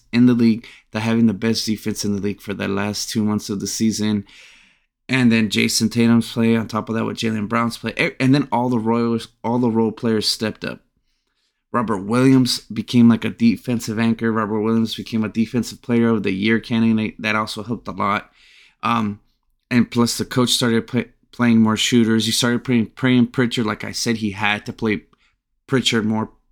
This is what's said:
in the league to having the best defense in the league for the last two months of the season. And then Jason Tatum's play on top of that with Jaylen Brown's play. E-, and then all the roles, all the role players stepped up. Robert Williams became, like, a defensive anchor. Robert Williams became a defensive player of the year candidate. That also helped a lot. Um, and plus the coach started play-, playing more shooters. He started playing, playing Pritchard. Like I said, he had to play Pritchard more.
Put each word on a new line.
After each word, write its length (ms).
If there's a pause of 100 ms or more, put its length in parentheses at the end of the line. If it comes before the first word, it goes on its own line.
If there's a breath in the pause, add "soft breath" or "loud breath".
(120)
in 140
the 80
league 320 (260 loud breath)
to 100
having 260
the 60
best 340
defense 360
in 120
the 60
league 200
for 120
the 140
last 420
two 140
months 260
of 100
the 80
season. 580 (840 soft breath)
And 200
then 200
Jason 400
Tatum's 420
play 240
on 140
top 180
of 80
that 80
with 140
Jaylen 320
Brown's 280
play. 220
E-, 180
and 160
then 160
all 200
the 100
roles, 480 (160)
all 160
the 100
role 220
players 340
stepped 380
up. 180 (920)
Robert 300
Williams 560
became, 500
like, 160
a 40
defensive 680
anchor. 340
Robert 300
Williams 340
became 280
a 60
defensive 520
player 280
of 140
the 80
year 280
candidate. 640
That 140
also 280
helped 240
a 40
lot. 400 (520 soft breath)
Um, 360 (500)
and 200
plus 280
the 80
coach 260
started 360
play-, 240 (200)
playing 280
more 180
shooters. 480
He 60
started 320
playing, 280
playing 360
Pritchard. 380
Like 180
I 100
said, 240
he 140
had 340
to 80
play 300 (640)
Pritchard 380
more. 260 (200)